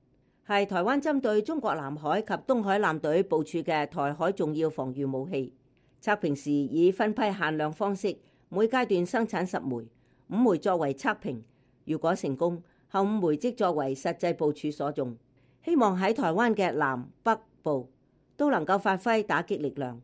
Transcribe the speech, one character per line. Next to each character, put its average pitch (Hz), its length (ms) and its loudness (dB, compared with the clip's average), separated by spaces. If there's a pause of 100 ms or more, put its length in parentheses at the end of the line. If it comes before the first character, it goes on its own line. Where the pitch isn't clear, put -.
(480)
係 202 180 2
台 196 120 -2
灣 226 220 2
針 285 220 0
對 214 220 2
中 320 160 -4
國 208 160 0
南 143 200 -6
海 151 260 0
及 - 120 -12
東 220 300 0
海 196 160 2
艦 160 200 2
隊 160 220 4
部 180 240 0
署 - 140 -4
嘅 156 260 0
台 147 260 -2
海 151 200 0
重 156 240 -2
要 160 120 2
防 135 240 -4
禦 139 180 -4
武 135 200 -4
器。 135 240 -4 (480)
測 208 160 0
評 170 180 -2
時 143 160 -6
以 143 400 4
分 208 220 0
批 240 80 -4 (100)
限 160 240 -2
量 151 160 -2
方 202 240 -2
式， 190 220 -4 (320)
每 196 160 2
階 247 180 0
段 180 220 2
生 226 220 0
產 185 180 -2
十 180 140 -4
枚， 120 260 -6 (440)
五 170 60 -6
枚 214 220 4
作 185 200 0
為 143 180 0
測 214 240 -2
評。 123 200 -8 (460)
如 156 140 -4
果 170 160 2
成 143 200 -4
功， 170 280 -2 (260)
後 196 140 0
五 - 20 2
枚 190 320 2
即 240 140 -2
作 208 220 0
為 135 200 -2
實 165 220 -4
際 170 180 -2
部 151 200 0
署 151 180 -6
所 147 240 -4
用。 127 200 -4 (480)
希 330 140 0
望 202 200 4
喺 190 160 2
台 220 140 0
灣 220 260 2
嘅 180 200 2
南 131 340 -2 (160)
北 220 140 2 (240)
部 131 280 -2 (460)
都 294 160 2
能 175 140 2
夠 185 120 4
發 196 200 2
揮 220 260 0
打 165 180 0
擊 190 200 -4
力 143 160 -2
量， 123 260 -8